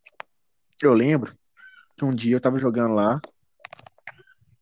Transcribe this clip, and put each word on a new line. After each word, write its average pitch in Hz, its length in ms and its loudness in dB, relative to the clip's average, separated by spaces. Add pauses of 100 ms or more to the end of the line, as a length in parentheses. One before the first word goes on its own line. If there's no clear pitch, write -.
(800)
eu 139 120 4
lembro 127 400 2 (640)
que 147 80 -4
um 135 80 0
dia 117 220 0
eu 127 40 2
tava 131 180 0
jogando 117 360 0
lá, 107 260 0 (1400)